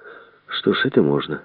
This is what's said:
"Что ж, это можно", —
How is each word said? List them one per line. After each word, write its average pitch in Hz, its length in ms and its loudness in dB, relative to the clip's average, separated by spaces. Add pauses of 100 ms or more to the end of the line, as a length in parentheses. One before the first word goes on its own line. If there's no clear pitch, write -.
(460)
"Что - 280 0
ж, - 100 0
это 127 180 4
можно", — 71 420 -2